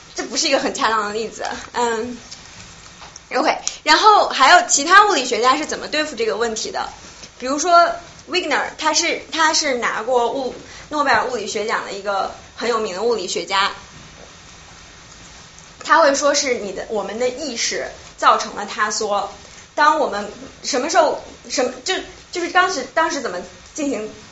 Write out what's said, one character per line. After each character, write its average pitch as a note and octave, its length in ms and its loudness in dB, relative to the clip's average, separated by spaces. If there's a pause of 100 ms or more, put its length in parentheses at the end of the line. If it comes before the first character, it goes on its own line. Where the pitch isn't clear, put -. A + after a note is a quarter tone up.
(140)
这 - 80 -6
不 C4 140 -10
是 D4+ 120 -2
一 C#4 40 0
个 C4+ 60 4
很 B3+ 160 -2
恰 A#3+ 160 0
当 A3 140 0
的 G#3 80 -6
例 A3 160 -6
子， - 160 -12 (280)
嗯。 A#3+ 460 -2 (1160)
OK， D#4 220 2 (260)
然 D4+ 140 6
后 F#4+ 320 6
还 C4+ 240 6
有 F4 160 6
其 C#4+ 160 0
他 G4 220 8
物 G4 80 2
理 C4 100 2
学 G#3+ 160 -2
家 C4 160 4
是 D4+ 100 -4
怎 F#3 120 -6
么 - 100 -10
对 D4+ 160 -2
付 D4+ 100 -8
这 A3 120 -4
个 G3+ 100 0
问 A3+ 180 -2
题 - 160 -6
的？ B2 180 -6 (500)
比 A#3+ 80 -8
如 C#4 120 -2
说 E4+ 320 6 (400)
Wigner， D4 360 -2 (120)
他 D4+ 160 0
是， D4+ 280 -2 (100)
他 D#4 200 2
是 D#4 220 0
拿 A3 280 -2
过 A#3+ 280 2
物-， B3+ 240 -6 (360)
诺 D4+ 120 0
贝 C#4 80 2
尔 G#3+ 140 4
物 B3 100 -4
理 G#3 140 -6
学 G#3 180 -4
奖 G#3 180 -2
的 - 80 -12
一 G3 80 -10
个 G3 320 -4 (220)
很 - 140 -4
有 A#3 100 0
名 G#3 160 -4
的 F#3+ 80 -6
物 A#3+ 140 2
理 F#3 100 -6
学 F3+ 180 -4
家。 F#3+ 280 0 (2000)
他 D#4 140 6
会 D4 160 6
说 C#4+ 180 2
是 C#4+ 220 0
你 G3 180 -6
的， F3+ 180 -10
我 G#3 120 -2
们 G3 160 -8
的 B3 100 0
意 B3+ 280 -6
识 F#3 300 -4 (300)
造 C4 220 6
成 A3 160 -8
了 G3 120 -8
塌 G#3+ 240 -4
缩。 G3+ 420 -4 (420)
当 D#4 240 4
我 B3+ 80 2
们 G3 240 -6 (320)
什 B3 180 -2
么 D4 80 -2
时 E4+ 80 -2
候， D#4 240 4 (300)
什 B3+ 140 0
么， B3 80 -2 (120)
就， F#4 100 -2 (360)
就 F4+ 100 -6
是 E4 100 -4
当 F#4 220 4
时， C#4 220 -6
当 E4 160 2
时 C#4 100 -4
怎 A3+ 100 -4
么 F3 80 -8 (360)
进 C#4+ 160 -4
行 G#3+ 180 -6 (240)